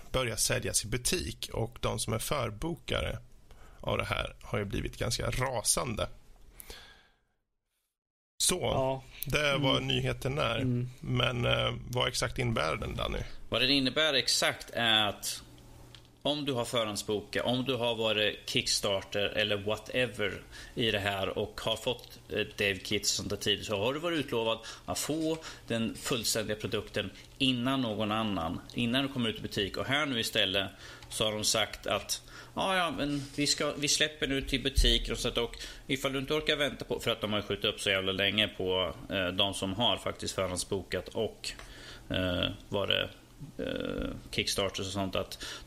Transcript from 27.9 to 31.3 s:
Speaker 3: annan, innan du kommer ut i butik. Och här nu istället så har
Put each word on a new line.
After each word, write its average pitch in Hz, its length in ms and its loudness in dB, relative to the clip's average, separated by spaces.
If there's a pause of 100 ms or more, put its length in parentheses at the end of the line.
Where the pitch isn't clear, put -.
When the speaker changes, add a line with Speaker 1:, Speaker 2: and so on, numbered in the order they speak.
Speaker 3:
annan, 95 480 0 (140)
innan 123 320 2
du 135 60 -6
kommer 117 160 0
ut 107 100 -4
i - 40 -8
butik. 101 340 -2
Och 98 100 -2
här 147 200 2
nu 123 140 -2
istället 98 500 0 (380)
så - 160 -2
har 107 80 2